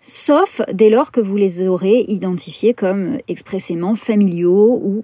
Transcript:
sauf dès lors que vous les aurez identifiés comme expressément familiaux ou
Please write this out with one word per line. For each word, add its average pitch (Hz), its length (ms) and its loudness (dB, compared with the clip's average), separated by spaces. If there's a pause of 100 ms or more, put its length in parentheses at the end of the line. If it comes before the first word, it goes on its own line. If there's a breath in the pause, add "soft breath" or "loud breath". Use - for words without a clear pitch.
sauf - 580 0 (140)
dès 214 160 4
lors 247 220 2
que 247 100 0
vous 196 160 -4
les 185 300 0
aurez 190 400 2
identifiés 185 640 -4
comme 190 540 -4
expressément 185 680 -6
familiaux 202 920 2
ou 208 200 -4